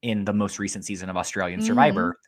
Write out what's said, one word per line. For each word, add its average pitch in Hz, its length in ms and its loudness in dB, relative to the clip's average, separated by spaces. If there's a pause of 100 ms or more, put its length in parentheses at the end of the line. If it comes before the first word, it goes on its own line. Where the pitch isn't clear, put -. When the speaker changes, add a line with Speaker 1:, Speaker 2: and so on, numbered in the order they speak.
Speaker 1:
in 107 220 0
the 101 80 0
most 104 260 0
recent 98 260 -6
season 92 240 -8
of 92 80 -6
Australian 90 440 -2
Speaker 2:
Mm-hmm. 220 80 -2
Speaker 1:
Survivor. 117 600 4